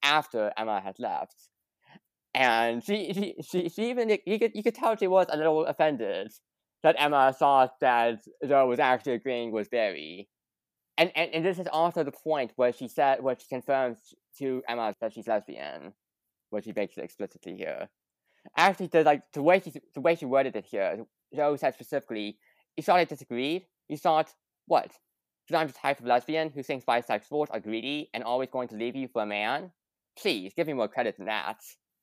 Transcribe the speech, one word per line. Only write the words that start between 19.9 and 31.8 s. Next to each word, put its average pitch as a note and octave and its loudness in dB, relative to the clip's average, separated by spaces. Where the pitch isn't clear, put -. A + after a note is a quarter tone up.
the C#3+ -10
way E3 2
she E3 -10
worded C3 0
it G#2 -8
here, G2 -4
Joe D3 0
said C3 -2
specifically, A2 -8
"You D3+ -8
thought F3+ 4
I E3+ 4
disagreed? D3 -6
You D3+ -8
thought, D#3+ 2
what? - 0
That D#3+ 2
I'm D#3+ 0
the B2+ -10
type C#3 -4
of A#2 -14
lesbian D#3 0
who C#3 -10
thinks C3+ -6
bisexuals A#2+ 0
are A2 -4
greedy A2+ -6
and A#2 -6
always B2 -2
going B2 -6
to A2+ -14
leave A#2 -6
you C3 -8
for A2+ -2
a - -4
man? A2 -4
Please, G2+ -4
give E3 -2
me D#3 -4
more A#2 -2
credit A2+ -4
than G2 -12
that." G#2 -6